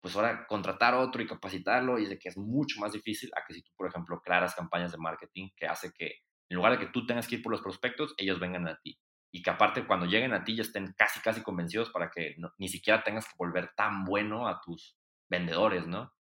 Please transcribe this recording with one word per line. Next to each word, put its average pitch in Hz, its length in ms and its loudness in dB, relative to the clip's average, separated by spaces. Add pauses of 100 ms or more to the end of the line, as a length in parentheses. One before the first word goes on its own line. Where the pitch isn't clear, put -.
Pues 90 140 -8
ahora 113 320 2
contratar 107 480 4
otro 127 260 2
y 110 60 -2
capacitarlo 107 720 0
y 104 60 2
de 98 140 -6
que 92 100 -10
es 87 80 -10
mucho 113 420 -2
más 104 140 -4
difícil 107 420 -6
a - 100 -4
que - 100 -16
si 85 80 -16
tú, - 120 -20
por 92 120 -4
ejemplo, 87 360 -6
crearas 87 320 0
campañas 87 360 -4
de 85 80 -12
marketing 85 560 -8
que 85 120 -6
hace 85 240 -4
que, - 280 -8 (300)
en 90 60 -4
lugar 101 180 6
de 123 120 2
que - 80 -12
tú 120 120 0
tengas 120 220 0
que 120 80 -2
ir 117 80 -6
por 113 80 -2
los 104 100 0
prospectos, 123 560 -4
ellos 95 220 0
vengan 90 280 -2
a 80 140 -4
ti. - 180 -14 (340)
Y 90 80 -10
que - 80 2
aparte 104 360 4
cuando 90 200 4
lleguen 113 280 4
a 92 120 0
ti 110 100 0
ya 113 60 -2
estén 95 360 -4
casi, - 220 4
casi 110 220 2
convencidos 92 480 -2
para 85 220 -2
que 80 260 -6
no, 85 200 -10
ni 95 120 -4
siquiera 107 340 4
tengas 107 220 -2
que - 120 -16
volver 90 380 -2
tan 101 300 0
bueno 107 420 0
a 92 140 -4
tus - 360 -14 (320)
vendedores, 90 580 4
¿no? 104 340 -6